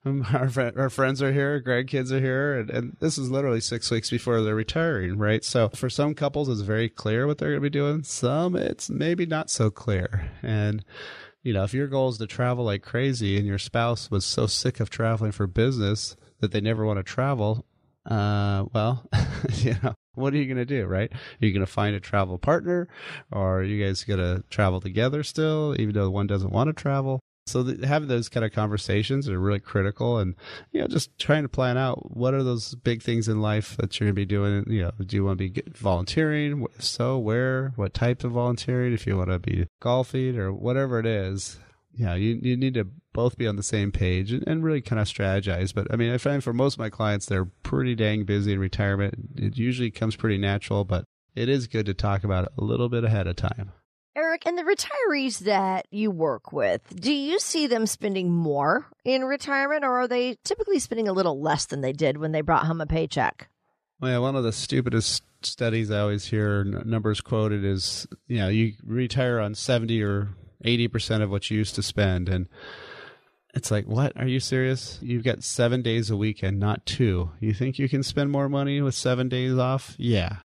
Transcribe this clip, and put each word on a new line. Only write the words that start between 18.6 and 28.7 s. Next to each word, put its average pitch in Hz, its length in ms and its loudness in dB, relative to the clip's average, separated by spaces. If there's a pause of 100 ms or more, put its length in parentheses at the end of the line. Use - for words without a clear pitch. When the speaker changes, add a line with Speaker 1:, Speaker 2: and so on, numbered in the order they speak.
Speaker 1:
well, 117 320 0 (260)
<laughs> - 240 -2
you 113 260 2
know, 107 120 -2 (200)
what 135 180 0
are 147 60 2
you 139 80 0
gonna 127 180 -2
do, 123 220 -2
right? 92 260 0
Are - 340 -2
you 101 60 4
gonna 95 140 2
find 104 280 0
a 98 60 -4
travel 92 380 -2
partner, 175 500 0 (420)
or 95 300 2
are - 20 0
you 104 220 0
guys 98 200 -2
gonna 92 440 0
travel 92 320 2
together 120 420 0
still, 156 560 0
even 104 160 0
though 98 160 2
one 101 160 0
doesn't 98 240 0
wanna 101 220 2
travel? 135 480 -2 (260)
So 127 160 0
th-, 127 220 -2
having 147 240 2
those 120 220 0
kind 113 140 0
of 107 80 -2
conversations 107 760 0